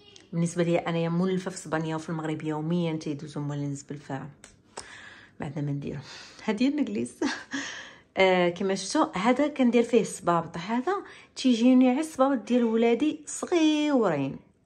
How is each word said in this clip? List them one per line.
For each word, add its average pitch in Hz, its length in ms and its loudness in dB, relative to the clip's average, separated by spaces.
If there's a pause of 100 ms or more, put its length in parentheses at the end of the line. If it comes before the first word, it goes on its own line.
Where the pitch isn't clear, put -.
(340)
بالنسبه 170 300 0
لي 170 140 2
انايا 170 320 -2
مولفه 185 420 0
في 185 60 -14
اسبانيا 160 380 -4
وفي 160 140 -8
المغرب 156 340 -4
يومياً 156 520 -2
تيدوزو 151 460 -8
موالين 143 300 -4
الزبل، 143 260 -12
ف 143 140 -14
ما 135 160 -8 (1120)
عندنا 147 200 -6
ما 143 100 -2
نديرو. 143 280 -6 (460)
هادي 220 220 0
النجليز. 240 520 -2
<laughs> - 40 -2 (920)
آه، 185 320 6
كما 190 260 -2
شفتوا 294 420 -2
هذا 247 300 2
كندير 240 360 4
فيه 233 180 4
الصبابط، 170 560 -2
هذا 233 360 -2 (420)
تيجيني 254 540 6
على 254 100 2
الصبابط 269 480 0
ديال 240 160 2
ولادي 233 600 2
صغيورين، 285 1120 0 (280)